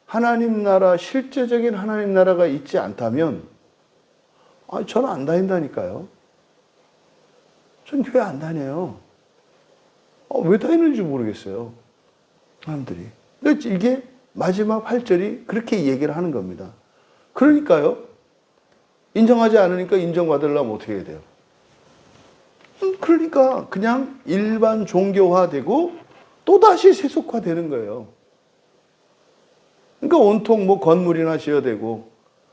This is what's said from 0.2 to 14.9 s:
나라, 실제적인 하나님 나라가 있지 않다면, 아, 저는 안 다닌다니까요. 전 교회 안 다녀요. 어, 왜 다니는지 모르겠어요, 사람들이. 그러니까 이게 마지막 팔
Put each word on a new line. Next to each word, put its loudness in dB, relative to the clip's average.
나라, 4
실제적인 -2
하나님 -4
나라가 4
있지 -4
않다면, -4
아, -6
저는 -2
안 -6
다닌다니까요. -4
전 -2
교회 0
안 -4
다녀요. -8
어, -4
왜 2
다니는지 0
모르겠어요, -6
사람들이. -10
그러니까 -2
이게 -2
마지막 -4
팔 -4